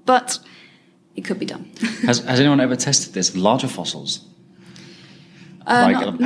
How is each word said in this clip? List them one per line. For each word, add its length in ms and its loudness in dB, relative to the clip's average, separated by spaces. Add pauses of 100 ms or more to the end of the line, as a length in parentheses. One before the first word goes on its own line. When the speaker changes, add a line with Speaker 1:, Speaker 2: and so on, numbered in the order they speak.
Speaker 1:
but 340 2 (760)
it 80 -12
could 160 -6
be 60 -8
done. 300 -12
<laughs> 300 -6
Speaker 2:
Has, 200 2
has 140 0
anyone 200 4
ever 160 0
tested 380 -2
this 200 -2
with 80 -4
larger 260 2
fossils? 580 -10 (1400)
Speaker 1:
Uh, 260 4
Speaker 2:
Like, 20 4
Speaker 1:
not, 140 -2
Speaker 2:
uh, 40 -4
Speaker 1:
not 0 -
as 140 -6